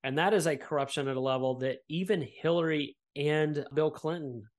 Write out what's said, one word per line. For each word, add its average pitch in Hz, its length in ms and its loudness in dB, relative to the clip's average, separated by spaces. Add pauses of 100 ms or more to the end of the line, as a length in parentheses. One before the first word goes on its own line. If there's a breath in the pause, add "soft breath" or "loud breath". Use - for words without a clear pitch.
And 135 140 0
that 185 160 4
is 170 140 4
a 147 100 2
corruption 139 500 -2
at 131 100 -2
a - 20 -2
level 131 400 0
that 131 180 -2 (100)
even 180 340 0
Hillary 160 760 0 (180)
and 151 580 0
Bill 151 180 2
Clinton 151 520 -6 (160)